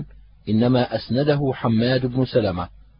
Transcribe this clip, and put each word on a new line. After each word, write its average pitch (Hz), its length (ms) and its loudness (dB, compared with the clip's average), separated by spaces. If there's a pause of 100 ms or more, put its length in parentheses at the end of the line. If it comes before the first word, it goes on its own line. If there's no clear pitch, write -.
(500)
إنما 120 460 2
أسنده 143 580 0
حماد 123 520 0
بن 127 200 0
سلمة 95 440 -2 (300)